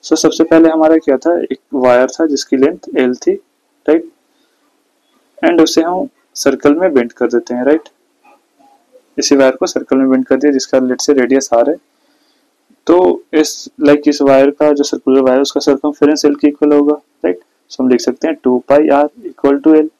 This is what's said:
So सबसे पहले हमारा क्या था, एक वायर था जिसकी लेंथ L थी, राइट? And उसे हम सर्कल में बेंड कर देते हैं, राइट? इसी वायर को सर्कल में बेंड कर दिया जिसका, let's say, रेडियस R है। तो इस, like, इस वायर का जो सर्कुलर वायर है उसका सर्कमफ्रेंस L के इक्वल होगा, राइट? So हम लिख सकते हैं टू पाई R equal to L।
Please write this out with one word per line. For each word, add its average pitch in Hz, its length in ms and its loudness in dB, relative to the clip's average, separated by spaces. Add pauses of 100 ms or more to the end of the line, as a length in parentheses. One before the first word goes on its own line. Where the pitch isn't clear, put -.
So - 140 0
सबसे - 260 0
पहले 165 260 2
हमारा 160 280 0
क्या 139 200 -2
था, 165 240 -2
एक - 180 -8 (140)
वायर 127 340 2
था - 200 -4
जिसकी 139 300 -4
लेंथ 156 300 -2 (120)
L 127 160 0 (120)
थी, - 60 0 (560)
राइट? 165 160 0 (1400)
And 170 180 2
उसे 160 180 0
हम 180 260 -4 (280)
सर्कल - 400 0
में 175 180 -2
बेंड 120 200 0
कर 123 140 -4
देते 120 260 -4
हैं, 123 120 -6
राइट? 156 240 -2 (1300)
इसी 143 180 0
वायर 139 200 2
को - 120 -4
सर्कल - 300 -4
में 135 120 0
बेंड 131 160 0
कर 135 120 0
दिया 147 140 0
जिसका, 135 260 -2
let's 127 320 -4
say, 143 100 4
रेडियस 131 340 -2
R 117 160 2
है। 160 60 -4 (1120)
तो 180 360 2 (100)
इस, 151 360 -2 (120)
like, 147 260 2
इस 147 140 0
वायर 139 300 4
का 151 220 0
जो 143 100 -2
सर्कुलर 135 380 -2
वायर 131 160 2
है 139 40 0
उसका 143 200 -4
सर्कमफ्रेंस 147 640 -2
L 143 160 0
के 147 60 2
इक्वल 147 260 0
होगा, 147 220 2 (300)
राइट? 180 140 -4 (320)
So - 80 -20
हम 131 100 0
लिख 123 120 2
सकते 127 260 -6
हैं 156 160 -4
टू 127 140 0 (140)
पाई 151 160 4
R 147 200 2 (200)
equal 139 400 -2
to 156 80 6
L। 156 120 2 (120)